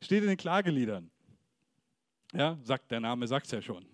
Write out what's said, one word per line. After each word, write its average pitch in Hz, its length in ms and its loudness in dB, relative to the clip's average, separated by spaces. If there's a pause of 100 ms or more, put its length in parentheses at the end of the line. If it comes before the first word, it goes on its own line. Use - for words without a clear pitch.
Steht 208 220 2
in 208 60 4
den 190 80 2
Klageliedern. 139 760 0 (1200)
Ja, 165 300 0
sagt, 127 280 -4
der 117 100 -2
Name 120 260 -2
sagt's 135 240 -2
ja 110 100 -4
schon. 90 320 -10